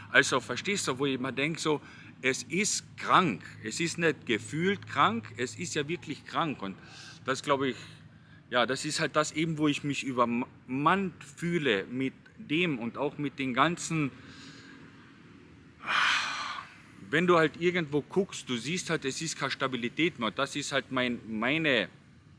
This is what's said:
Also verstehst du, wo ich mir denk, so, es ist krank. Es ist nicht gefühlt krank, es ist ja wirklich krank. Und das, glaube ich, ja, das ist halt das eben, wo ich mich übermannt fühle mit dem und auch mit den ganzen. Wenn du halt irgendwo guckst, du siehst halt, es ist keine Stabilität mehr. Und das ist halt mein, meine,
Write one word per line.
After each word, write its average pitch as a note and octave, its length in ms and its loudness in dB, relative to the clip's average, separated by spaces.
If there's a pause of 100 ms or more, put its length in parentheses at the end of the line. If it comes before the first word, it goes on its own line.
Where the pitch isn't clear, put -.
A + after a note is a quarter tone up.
(100)
Also C3+ 300 6
verstehst E3+ 460 -4
du, C3 120 -2
wo C#3+ 80 2
ich C3 120 0
mir B2+ 140 -4
denk, C#3+ 260 -2
so, D#3 220 0 (420)
es C3 220 0
ist F3 400 0 (120)
krank. B2+ 460 4 (220)
Es A2 160 -4
ist E3 180 -2
nicht E3 280 0
gefühlt D#3 600 0
krank, G3 500 2
es B2 200 -6
ist F3 180 -8
ja D3 140 -2
wirklich D#3+ 360 -8
krank. C#3 380 -2
Und F#2+ 140 -6 (480)
das, C3 180 -2
glaube C#3 280 2
ich, A2+ 60 -6 (720)
ja, B2 160 4
das B2+ 200 0
ist D3+ 160 -2
halt D#3 160 0
das D3+ 160 4
eben, D#3 260 0
wo D3+ 100 4
ich C#3+ 160 0
mich C#3 200 -2
übermannt C3 1200 0
fühle D3 680 0
mit C3 240 -2 (220)
dem D3+ 420 0
und A2+ 180 -6
auch C#3 220 -2
mit C#3+ 200 -4
den C3 160 -2
ganzen. D#3 560 2 (3000)
Wenn E3 180 2
du F3 120 8
halt D#3+ 220 4
irgendwo E3 420 2
guckst, - 460 -2
du B2+ 80 0
siehst D#3 340 -4
halt, D#3 140 0
es C3 180 -4
ist D#3+ 160 -4
keine C#3 120 -2
Stabilität B2+ 680 0
mehr. A#2 100 0
Und G2+ 100 -2
das C3+ 160 -2
ist C#3+ 180 -6
halt C3+ 200 -2
mein, B2 360 0
meine, B2 600 2 (500)